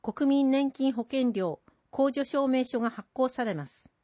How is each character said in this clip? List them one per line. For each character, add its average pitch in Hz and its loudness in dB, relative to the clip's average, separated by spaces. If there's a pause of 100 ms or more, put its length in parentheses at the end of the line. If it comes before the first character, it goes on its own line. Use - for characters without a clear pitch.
国 277 -2
民 277 4
年 269 2
金 269 0
保 226 -4
険 254 0
料、 185 -4 (320)
控 269 2
除 277 -4
証 277 0
明 254 2
書 247 -4
が 233 0
発 - -10
行 254 0
さ 254 -4
れ 214 -2
ま 147 -6
す。 - -20 (120)